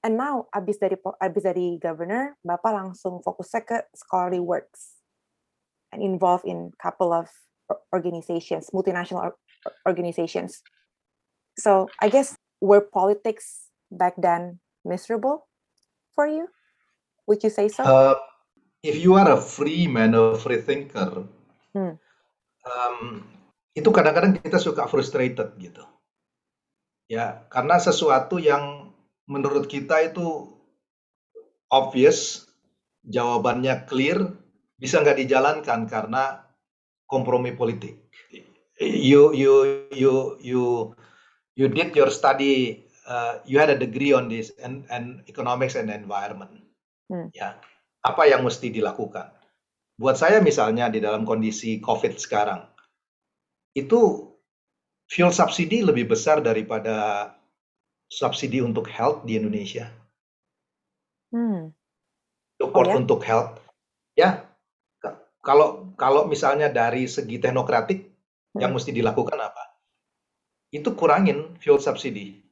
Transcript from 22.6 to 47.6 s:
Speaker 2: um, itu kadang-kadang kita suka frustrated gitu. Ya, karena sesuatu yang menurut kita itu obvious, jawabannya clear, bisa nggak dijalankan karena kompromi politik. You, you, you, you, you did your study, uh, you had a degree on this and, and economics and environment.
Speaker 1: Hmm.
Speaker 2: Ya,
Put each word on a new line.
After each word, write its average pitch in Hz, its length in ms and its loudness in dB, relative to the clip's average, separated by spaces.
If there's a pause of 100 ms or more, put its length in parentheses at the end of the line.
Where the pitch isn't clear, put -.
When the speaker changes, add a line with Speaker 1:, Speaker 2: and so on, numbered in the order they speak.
Speaker 2:
um, 120 560 -6 (560)
itu 151 160 4
kadang-kadang 175 480 4
kita 165 160 -2
suka 127 320 -2
frustrated 127 720 -2
gitu. - 240 -20 (1300)
Ya, 113 420 -6
karena 143 240 2
sesuatu 170 640 2
yang 143 480 0 (400)
menurut 139 400 -2
kita 143 400 0
itu 165 480 -8 (1120)
obvious, 131 800 0 (560)
jawabannya 120 800 -2
clear, 156 480 -2 (480)
bisa 147 240 0
nggak 139 160 4
dijalankan 131 640 0
karena 117 640 -6 (560)
kompromi 123 480 -2
politik. 110 480 -6 (800)
You, 143 560 6
you, 139 560 4
you, 135 200 4 (280)
you, 123 220 -2 (880)
you 131 160 0
did 160 240 -2
your 139 160 6
study, 135 800 0 (160)
uh, 120 400 -6
you 135 160 2
had 151 80 6
a 139 100 2
degree 131 380 0
on 113 160 0
this 113 240 -10
and, 131 320 -14
and 123 400 -12
economics 123 480 -4
and 110 160 -6
environment. 101 720 -10 (480)
Speaker 1:
Hmm. 175 240 -10
Speaker 2:
Ya, 101 240 -12 (400)